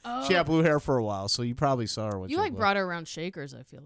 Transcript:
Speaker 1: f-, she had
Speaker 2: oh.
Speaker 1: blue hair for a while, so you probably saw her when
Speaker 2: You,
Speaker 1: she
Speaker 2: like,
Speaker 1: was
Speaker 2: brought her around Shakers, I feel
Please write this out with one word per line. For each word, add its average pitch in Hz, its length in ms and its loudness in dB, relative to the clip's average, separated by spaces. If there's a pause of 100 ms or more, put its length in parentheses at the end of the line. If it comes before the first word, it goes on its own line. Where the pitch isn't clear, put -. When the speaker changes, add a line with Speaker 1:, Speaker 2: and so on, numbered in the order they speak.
Speaker 1:
f-, 254 220 -4
she 190 60 4
had 175 80 4
Speaker 2:
oh. - 20 4
Speaker 1:
blue 160 180 4
hair 156 180 6
for 135 180 2
a 113 60 2
while, 101 240 -4
so - 140 0
you 120 140 -2
probably 131 320 2
saw 107 240 -4
her 98 80 -4
when 92 100 -6
Speaker 2:
You, 294 60 -2
Speaker 1:
she - 60 2
Speaker 2:
like, 359 100 0
Speaker 1:
was - 80 -6
Speaker 2:
brought 202 180 2
her 196 60 0
around 170 240 -6
Shakers, 160 480 -8
I 120 80 -16
feel - 220 -20